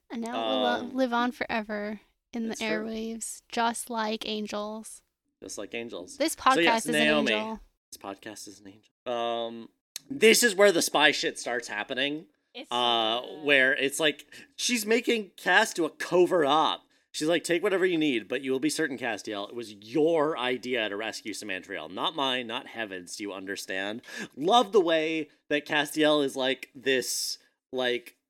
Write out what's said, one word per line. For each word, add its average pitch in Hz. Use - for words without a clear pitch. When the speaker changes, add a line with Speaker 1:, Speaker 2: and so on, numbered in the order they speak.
Speaker 1:
And 233
now 233
it 226
will 220
lo- 240
Speaker 2:
Um, 247
Speaker 1:
live 254
on 240
forever 214
in 233
the 226
Speaker 2:
it's -
true. 220
Speaker 1:
airwaves, 220
just 233
like 220
angels. 214
Speaker 2:
Just -
like 104
angels. 117
Speaker 1:
This 311
Speaker 2:
So, 262
yes, 226
Speaker 1:
podcast -
is -
Speaker 2:
Naomi. 151
Speaker 1:
an 214
angel. 220
Speaker 2:
This -
podcast 104
is 98
an 104
angel. 107
Um, 117
this 208
is 233
where 202
the 170
spy 151
shit 143
starts 120
happening. 139
Speaker 3:
It's 254
so 120
Speaker 2:
Uh, 117
Speaker 3:
good. 143
Speaker 2:
where 139
it's 135
like, 151
she's 226
making 220
Cass 202
do 170
a 151
covert 175
op. 139
She's 151
like, 170
"Take 170
whatever 190
you 175
need, 131
but 131
you 131
will 131
be 151
certain, 143
Castiel, 110
it -
was 117
your 151
idea 123
to 101
rescue 107
Samantriel. 92
Not 143
mine, 127
not 120
Heaven's, 95
do 107
you 101
understand?" 98
Love 196
the 214
way 160
that 147
Castiel 151
is, 131
like, 131
this, 127
like, 123